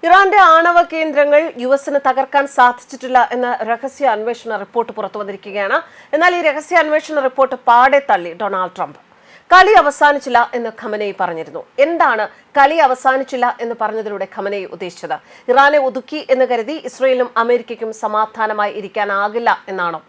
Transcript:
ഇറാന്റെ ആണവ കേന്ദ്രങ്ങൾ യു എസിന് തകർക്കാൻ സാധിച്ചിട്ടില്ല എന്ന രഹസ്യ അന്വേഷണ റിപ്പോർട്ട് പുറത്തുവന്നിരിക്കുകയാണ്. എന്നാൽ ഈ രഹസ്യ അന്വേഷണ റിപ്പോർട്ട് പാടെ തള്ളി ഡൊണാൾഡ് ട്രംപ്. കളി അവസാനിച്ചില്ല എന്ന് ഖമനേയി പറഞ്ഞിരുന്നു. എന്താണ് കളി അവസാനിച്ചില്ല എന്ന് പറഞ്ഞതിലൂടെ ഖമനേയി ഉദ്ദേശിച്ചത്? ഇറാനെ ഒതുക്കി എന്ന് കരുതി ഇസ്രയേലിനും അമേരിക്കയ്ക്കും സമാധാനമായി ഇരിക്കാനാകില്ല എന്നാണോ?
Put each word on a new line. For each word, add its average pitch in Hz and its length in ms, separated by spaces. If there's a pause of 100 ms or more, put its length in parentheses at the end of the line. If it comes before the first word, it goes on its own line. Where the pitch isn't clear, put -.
ഇറാന്റെ 392 320 (160)
ആണവ 339 260 (100)
കേന്ദ്രങ്ങൾ 294 500 (220)
യു 254 120
എസിന് 277 240 (100)
തകർക്കാൻ 277 380
സാധിച്ചിട്ടില്ല 247 840
എന്ന 247 160 (220)
രഹസ്യ 262 360 (100)
അന്വേഷണ 226 480
റിപ്പോർട്ട് 226 340
പുറത്തുവന്നിരിക്കുകയാണ്. 202 800 (380)
എന്നാൽ 349 220
ഈ 349 40
രഹസ്യ 311 420
അന്വേഷണ 302 440
റിപ്പോർട്ട് 262 280 (120)
പാടെ 262 320 (100)
തള്ളി 175 220 (100)
ഡൊണാൾഡ് 185 360
ട്രംപ്. 151 220 (540)
കളി 370 280
അവസാനിച്ചില്ല 285 580 (140)
എന്ന് 233 180 (100)
ഖമനേയി 208 380
പറഞ്ഞിരുന്നു. 160 440 (220)
എന്താണ് 294 420 (300)
കളി 285 200 (100)
അവസാനിച്ചില്ല 254 760
എന്ന് 233 180
പറഞ്ഞതിലൂടെ 208 460 (100)
ഖമനേയി 196 380
ഉദ്ദേശിച്ചത്? 170 420 (340)
ഇറാനെ 285 360
ഒതുക്കി 254 420
എന്ന് 262 220
കരുതി 247 260 (120)
ഇസ്രയേലിനും 254 420 (120)
അമേരിക്കയ്ക്കും 233 480 (120)
സമാധാനമായി 214 760
ഇരിക്കാനാകില്ല 208 840 (100)
എന്നാണോ? 170 360